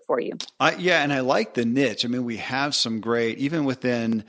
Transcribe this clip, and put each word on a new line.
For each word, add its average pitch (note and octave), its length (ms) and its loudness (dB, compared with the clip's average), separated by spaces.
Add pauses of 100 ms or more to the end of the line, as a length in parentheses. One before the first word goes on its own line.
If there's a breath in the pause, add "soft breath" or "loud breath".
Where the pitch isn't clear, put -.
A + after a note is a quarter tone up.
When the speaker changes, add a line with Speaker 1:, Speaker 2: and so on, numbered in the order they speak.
Speaker 1:
for C#3 100 0
you. A#2 140 -4 (300)
Speaker 2:
I, D#3 140 4
yeah. F3 280 2
And C#3+ 80 0
I C#3 80 0
like D3+ 360 0
the A#2+ 100 2
niche. A#2+ 400 2
I - 20 -4
mean, B2 160 -2
we A#2 140 -4
have C3+ 360 -2
some A2+ 280 -2
great, A2+ 380 0
even D3 260 0
within, A#2 640 0